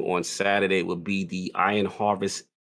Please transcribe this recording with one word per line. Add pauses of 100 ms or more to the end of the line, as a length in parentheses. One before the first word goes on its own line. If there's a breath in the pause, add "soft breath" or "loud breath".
on
Saturday.
It
will
be
the
Iron
Harvest (160)